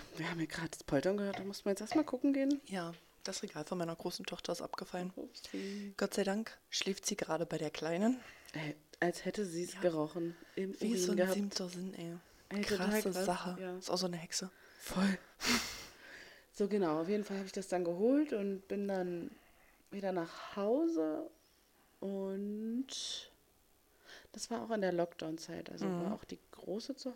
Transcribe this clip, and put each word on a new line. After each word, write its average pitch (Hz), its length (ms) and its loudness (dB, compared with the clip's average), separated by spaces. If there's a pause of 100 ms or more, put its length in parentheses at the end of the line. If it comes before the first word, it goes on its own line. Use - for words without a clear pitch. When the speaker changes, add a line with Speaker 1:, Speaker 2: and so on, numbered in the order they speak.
(160)
Speaker 1:
Wir 160 140 -2
haben 170 80 -2
hier 160 100 0
gerade 165 220 -2
das - 140 -12
Poltern 180 340 4
gehört, 196 220 0
da 190 40 -6
muss 196 220 -6
man 202 60 4
jetzt 196 100 2
erstmal 294 240 4
gucken 277 280 4
gehen. 277 340 4
Speaker 2:
Ja, 175 260 -2 (300)
das - 180 -4
Regal 156 240 -6
von 185 140 -2
meiner 165 160 0
großen 180 320 -4
Tochter - 260 -4
ist 170 80 -4
abgefallen. 180 540 -4
Speaker 1:
Upsi. 196 800 -6
Speaker 2:
Gott 196 160 2
sei 202 100 4
Dank 202 320 0 (140)
schläft - 380 0
sie 202 80 0
gerade 160 320 0
bei 160 100 -4
der 151 140 -2
Kleinen. 196 480 2 (340)
Speaker 1:
Ey, 151 220 -4 (240)
als 175 260 2
hätte 190 180 -2
sie's 175 300 -4
Speaker 2:
Ja. - 80 -12
Speaker 1:
gerochen, 170 540 2 (200)
im 190 240 -2
Speaker 2:
Wie 214 100 2
Speaker 1:
Urin 226 100 4
Speaker 2:
so 180 140 4
ein 180 40 4
Speaker 1:
gehabt. 185 160 6
Speaker 2:
siebter 196 360 0
Sinn, 180 260 -6
ey. 170 200 -6 (340)
Speaker 1:
Ey, 202 120 0
total 196 280 2
Speaker 2:
Krasse 208 220 4
Speaker 1:
krass, 180 140 0
Speaker 2:
Sache. 180 340 0
Speaker 1:
ja. 185 200 -6
Speaker 2:
Ist - 100 -10
auch 180 80 4
so 175 80 2
eine 175 120 0
Hexe. 175 340 -4 (300)
Speaker 1:
Voll. 190 360 4 (220)
<laughs> 240 180 4 (960)
So, 202 140 2
genau, 175 340 4
auf 165 60 0
jeden 208 160 2
Fall 196 140 -4
hab 196 80 -4
ich 190 60 -10
das 196 160 -4
dann 180 160 2
geholt 247 500 4
und 196 340 -2
bin 202 200 0
dann 180 420 0 (640)
wieder 196 200 -2
nach 170 440 -4
Hause. 311 720 2 (680)
Und 202 880 -2 (1400)
das - 180 -8
war 233 140 -2
auch 226 80 -2
in 220 100 4
der 185 100 6
Lockdown-Zeit, 170 800 -2
also 180 140 -2
Speaker 2:
Mhm. 175 200 2
Speaker 1:
war 202 100 0
auch - 80 -10
die - 160 -10 (100)
Große 226 460 -6
zu 254 200 -6